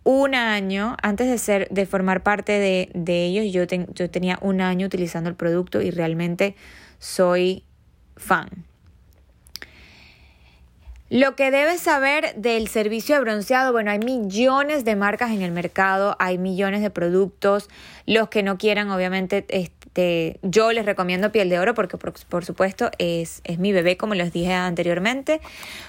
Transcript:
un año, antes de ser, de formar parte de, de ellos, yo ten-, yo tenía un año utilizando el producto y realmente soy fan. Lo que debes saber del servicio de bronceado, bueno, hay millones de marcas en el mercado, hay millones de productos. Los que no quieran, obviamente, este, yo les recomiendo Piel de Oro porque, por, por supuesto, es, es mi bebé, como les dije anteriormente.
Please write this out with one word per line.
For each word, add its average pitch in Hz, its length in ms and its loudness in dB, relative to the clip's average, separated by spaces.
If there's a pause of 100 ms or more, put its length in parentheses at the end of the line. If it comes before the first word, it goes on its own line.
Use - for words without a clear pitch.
un 269 300 4
año, 214 680 0
antes 208 260 0
de 247 80 2
ser, 202 320 0
de 190 160 0
formar 190 380 0
parte 202 300 0
de, 190 420 2
de 175 300 0
ellos, 196 280 0
yo 180 140 2
ten-, 180 260 -2
yo 180 160 -4
tenía 180 320 -2
un 190 180 0
año 185 280 0
utilizando 175 420 -4
el 170 60 -8
producto 170 460 -2
y 185 100 -2
realmente 170 640 -2 (420)
soy 180 640 2 (540)
fan. - 320 0 (2500)
Lo 269 260 4
que 269 160 2
debes 302 300 2
saber 294 540 2
del 226 340 0
servicio 220 460 0
de 285 60 4
bronceado, 247 500 0
bueno, 220 200 2
hay 208 80 0
millones 262 840 0
de 214 120 2
marcas 208 340 0
en 208 140 -2
el 175 80 -2
mercado, 190 640 0
hay 185 220 0
millones 196 420 -2
de 208 80 0
productos. 196 800 0 (380)
Los 214 220 2
que 214 120 0
no 196 160 -2
quieran, 208 320 0
obviamente, 185 600 -2
este, 170 920 -2
yo 220 300 4
les 226 140 0
recomiendo 190 460 0
Piel 196 180 2
de 175 100 2
Oro 220 160 2
porque, 185 220 -2
por, - 160 -8
por 175 320 -6
supuesto, 190 520 -2
es, 170 460 -4
es 170 160 -6
mi 196 140 0
bebé, 180 220 2
como 214 200 -4
les 175 180 -2
dije 175 200 0
anteriormente. 185 880 -2 (480)